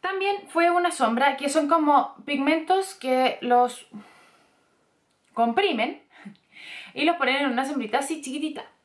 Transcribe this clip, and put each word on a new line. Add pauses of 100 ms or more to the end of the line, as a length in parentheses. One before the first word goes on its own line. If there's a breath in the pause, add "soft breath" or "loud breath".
También
fue
una
sombra,
que
son
como (100)
pigmentos
que
los (1500 loud breath)
comprimen (880 loud breath)
y
los
ponen
en
una
sombrita
así
chiquitita. (200)